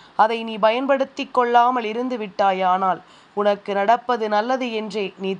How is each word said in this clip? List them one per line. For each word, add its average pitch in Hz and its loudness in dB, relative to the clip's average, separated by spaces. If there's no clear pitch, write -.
அதை 220 4
நீ 226 -8
பயன்படுத்தி 269 2
கொள்ளாமல் 240 2
இருந்து 247 -4
விட்டாயானால், 190 0
உனக்கு 202 0
நடப்பது 220 0
நல்லது 240 0
என்றே 214 -4
நீ 190 -4